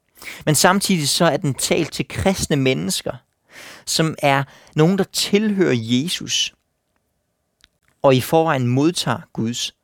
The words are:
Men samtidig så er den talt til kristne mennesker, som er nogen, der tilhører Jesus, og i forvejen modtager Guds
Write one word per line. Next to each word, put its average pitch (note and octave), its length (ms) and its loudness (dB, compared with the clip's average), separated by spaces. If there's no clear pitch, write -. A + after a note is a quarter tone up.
Men D3+ 100 2
samtidig F3+ 540 0
så - 160 0
er D3 120 2
den C#3 160 -2
talt - 400 -2
til - 140 -6
kristne - 480 -2
mennesker, C#3+ 580 -2
som D#3+ 340 -2
er C#3 240 2
nogen, E3 220 4
der F#3 60 2
tilhører G3 720 0
Jesus, B2 800 -2
og C3+ 140 6
i B2+ 60 2
forvejen D#3 460 2
modtager C#3 540 0
Guds - 500 -6